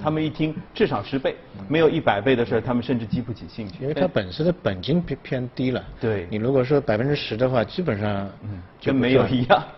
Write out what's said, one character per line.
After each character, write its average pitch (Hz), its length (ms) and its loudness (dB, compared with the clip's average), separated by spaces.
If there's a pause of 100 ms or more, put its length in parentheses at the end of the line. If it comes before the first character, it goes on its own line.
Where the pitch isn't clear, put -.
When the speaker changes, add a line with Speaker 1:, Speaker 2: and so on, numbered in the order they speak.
Speaker 1:
他 156 80 0
们 156 120 0
一 156 60 0
听 156 260 -2 (200)
至 214 120 4
少 107 160 -2
十 135 160 -4
倍， - 160 -2 (240)
Speaker 2:
嗯。 98 100 -10
Speaker 1:
没 147 100 2
有 160 100 8
一 - 120 2
百 101 200 2
倍 127 160 4
的 117 80 2
事 120 120 0
儿， 110 40 2
他 123 140 -2
们 120 80 2
甚 123 160 0
至 113 80 -4
激 - 140 -2
不 117 120 -6
起 - 160 -10
兴 110 200 -10
趣。 - 120 -14
Speaker 2:
因 131 80 -4
为 156 60 -2
它 170 120 2
本 101 240 -2
身 151 140 -4
的 175 80 4
本 95 300 -2
金 156 180 2
偏， 147 220 -4
偏 127 320 -4
低 127 160 0
了。 113 120 -2 (180)
Speaker 1:
对。 104 300 0
Speaker 2:
你 107 60 -4
如 113 160 0
果 135 100 4
说 139 180 2
百 110 180 0
分 127 100 0
之 147 80 2
十 - 200 -6
的 127 120 2
话， 127 160 2
基 131 160 -6
本 139 180 0
上 101 300 -2 (140)
Speaker 1:
嗯， 101 200 -10 (160)
Speaker 2:
就 139 140 -2
不 135 60 2
Speaker 1:
跟 123 100 2
没 127 60 4
有 113 140 6
一 123 160 2
样。 - 180 4 (160)